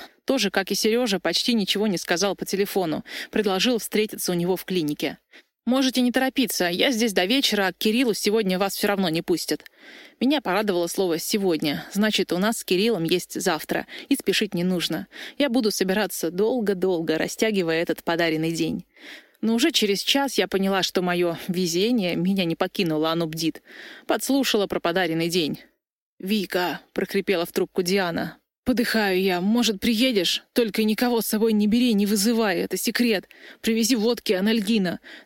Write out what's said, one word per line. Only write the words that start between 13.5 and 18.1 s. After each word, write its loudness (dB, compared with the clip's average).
и 2
спешить -2
не -2
нужно. -2
Я 2
буду 2
собираться -2
долго-долго, 0
растягивая 0
этот -4
подаренный 0